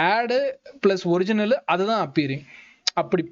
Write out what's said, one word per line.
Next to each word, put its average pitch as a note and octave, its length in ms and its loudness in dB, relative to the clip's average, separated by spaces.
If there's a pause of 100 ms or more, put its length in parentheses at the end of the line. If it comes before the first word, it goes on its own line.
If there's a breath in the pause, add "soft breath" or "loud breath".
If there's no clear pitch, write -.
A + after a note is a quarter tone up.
ஆட் A#3 320 2 (420)
பிளஸ் F#3+ 300 2
ஒரிஜினல் G#3 480 2 (100)
அதுதான் F#3+ 380 0
அப்பீரிங். C#3+ 420 -2 (480 loud breath)
அப்படி E3+ 380 0